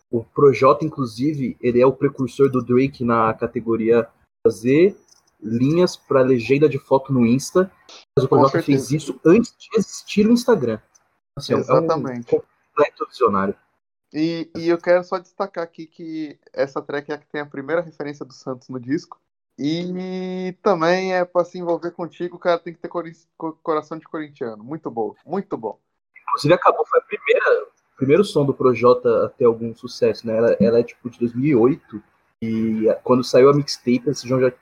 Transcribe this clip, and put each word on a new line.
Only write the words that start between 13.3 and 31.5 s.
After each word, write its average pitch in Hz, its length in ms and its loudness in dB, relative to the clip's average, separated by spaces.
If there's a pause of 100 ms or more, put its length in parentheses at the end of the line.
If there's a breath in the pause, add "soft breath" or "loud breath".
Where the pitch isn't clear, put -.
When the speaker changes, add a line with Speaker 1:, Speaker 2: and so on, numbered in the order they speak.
Speaker 2:
E, 165 440 -4
e 165 120 -4
eu 170 100 2
quero 180 260 2
só 185 140 -6
destacar 185 440 -10
aqui 165 240 -14
que 156 520 -12 (140)
essa 143 280 -4
track 147 320 -10
é - 20 -6
a 143 40 -14
que - 80 -20
tem 147 160 -10
a 147 40 -10
primeira 147 360 -6
referência 143 420 -12
do 123 80 -20
Santos - 380 -14
no 127 100 -10
disco. 131 400 -8 (380)
E 185 1040 -8
também 185 520 0
é 180 120 0
pra 175 180 0
se 175 140 -14
envolver 170 320 -6
contigo, 175 460 -12
o - 20 -20
cara 175 200 0
tem 175 140 -12
que 160 80 -20
ter 170 80 -12
cori-, 170 240 -10 (240)
co-, 160 160 -8 (100)
coração 156 360 -4
de 156 100 -20
corintiano. 131 560 -12
Muito 151 260 -12
bom, 113 240 -6 (120)
muito 170 320 -8
bom. 113 200 -10 (440)
Speaker 1:
Inclusive - 320 2
acabou, - 320 2
foi - 140 0
a - 20 -20
primeira, - 640 -2
o - 320 -20
primeiro 147 280 2
som 147 220 0
do 131 80 0
Projota 123 720 2
a - 20 -6
ter - 160 -4
algum 113 300 0
sucesso, 117 520 -4
né? 110 100 -2
Ela, 113 220 2
ela 113 200 4
é, 120 40 2
tipo, - 280 -10
de - 80 -20
dois 120 160 -4
mil 127 120 -2
e 151 80 2